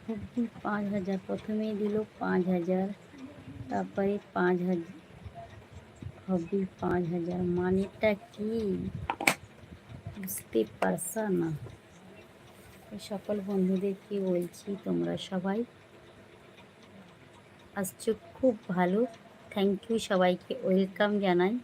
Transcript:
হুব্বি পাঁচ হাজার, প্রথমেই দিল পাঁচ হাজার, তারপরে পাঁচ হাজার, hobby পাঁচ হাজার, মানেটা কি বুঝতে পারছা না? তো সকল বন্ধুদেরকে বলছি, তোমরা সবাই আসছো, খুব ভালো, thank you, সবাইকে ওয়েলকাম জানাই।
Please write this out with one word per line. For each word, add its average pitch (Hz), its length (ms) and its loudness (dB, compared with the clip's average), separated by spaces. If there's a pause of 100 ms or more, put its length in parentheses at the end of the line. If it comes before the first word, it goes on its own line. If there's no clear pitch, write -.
হুব্বি 214 400 -4 (200)
পাঁচ 208 200 0 (120)
হাজার, 196 220 0 (100)
প্রথমেই 214 540 -2
দিল 208 140 2 (260)
পাঁচ 185 200 2 (140)
হাজার, 185 320 2 (800)
তারপরে 196 440 0 (220)
পাঁচ 180 220 4 (120)
হাজার, 170 240 0 (1300)
hobby 185 320 0 (220)
পাঁচ 180 220 0 (100)
হাজার, 180 280 -2 (180)
মানেটা 190 520 2 (220)
কি 208 160 -6 (1700)
বুঝতে 208 460 -2 (200)
পারছা 190 420 -2 (160)
না? 165 100 0 (1400)
তো 214 100 -16 (140)
সকল 208 260 -2 (140)
বন্ধুদেরকে 190 680 0 (140)
বলছি, 175 380 -2 (180)
তোমরা 170 280 0 (160)
সবাই 190 300 0 (2250)
আসছো, - 300 -4 (260)
খুব 262 160 6 (220)
ভালো, 180 240 4 (540)
thank 196 340 4
you, 226 80 0 (140)
সবাইকে 180 440 4 (100)
ওয়েলকাম 190 480 4 (140)
জানাই। 180 280 6 (100)